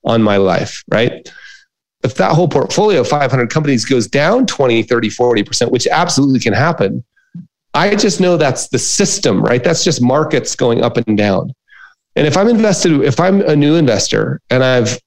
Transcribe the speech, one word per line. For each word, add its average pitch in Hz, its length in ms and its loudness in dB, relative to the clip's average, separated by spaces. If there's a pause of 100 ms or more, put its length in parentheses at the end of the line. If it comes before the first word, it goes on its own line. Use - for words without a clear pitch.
on 117 180 0
my 104 140 2
life, - 500 -2
right? - 440 -4 (720)
If 123 120 -4
that 170 180 0
whole 160 160 2
portfolio 180 500 0
of - 80 0
five 143 240 0
hundred 123 180 0
companies 143 360 -2
goes 123 220 0
down 180 380 0
twenty, 117 380 0
thirty, 117 260 -2
forty 120 320 0
percent, - 300 -2
which - 160 -2
absolutely 143 540 0
can 113 100 -2
happen, 120 500 -2 (760)
I 196 200 0
just 202 240 0
know 180 160 2
that's 147 320 -2
the - 120 -2
system, - 640 -2
right? 123 220 0
That's 165 220 0
just 135 160 0
markets 139 520 0
going 120 300 0
up 120 140 0
and 110 200 -2
down. 104 360 0 (640)
And 147 100 2
if 139 80 0
I'm 202 140 2
invested, 202 540 2
if 139 180 0
I'm 190 200 2
a 156 140 2
new 147 200 4
investor 120 760 0
and 127 160 2
I've 123 420 0